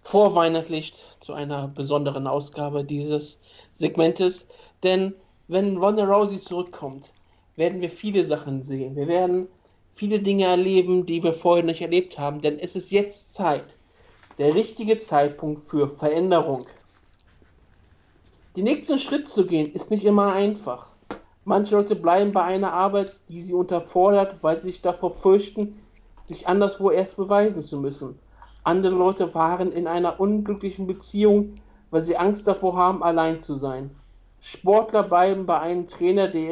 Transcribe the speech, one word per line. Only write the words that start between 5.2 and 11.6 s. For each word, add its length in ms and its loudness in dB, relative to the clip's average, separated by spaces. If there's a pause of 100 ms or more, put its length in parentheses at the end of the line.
wenn 300 0
Ronda 280 2
Rousey 360 2
zurückkommt, 720 -10 (440)
werden 240 -2
wir 100 -6
viele 340 -2
Sachen 380 -4
sehen. 340 -8
Wir 120 -4
werden 380 0 (480)
viele 260 -2
Dinge 260 2
erleben, 600 2
die 160 -4
wir 100 2
vorher 320 2